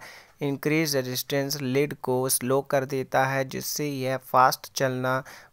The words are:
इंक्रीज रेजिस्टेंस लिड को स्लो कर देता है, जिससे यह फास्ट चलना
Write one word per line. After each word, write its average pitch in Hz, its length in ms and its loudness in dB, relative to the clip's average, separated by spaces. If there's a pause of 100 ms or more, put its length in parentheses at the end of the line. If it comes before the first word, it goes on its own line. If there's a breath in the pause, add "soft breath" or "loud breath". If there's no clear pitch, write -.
(420 loud breath)
इंक्रीज 147 540 0
रेजिस्टेंस 139 640 -4
लिड 139 340 0
को 127 340 -2
स्लो 131 340 0
कर 139 220 0
देता 131 420 0
है, 135 180 0
जिससे 131 440 -6
यह 131 280 -4
फास्ट 127 560 4
चलना 131 520 0 (280 loud breath)